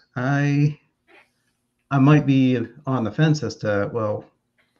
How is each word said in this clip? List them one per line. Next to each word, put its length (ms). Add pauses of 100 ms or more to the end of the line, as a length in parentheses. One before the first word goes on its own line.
(160)
I, 600 (1160)
I 80
might 260
be 320 (260)
on 200
the 80
fence 320
as 140
to, 340
well, 320 (560)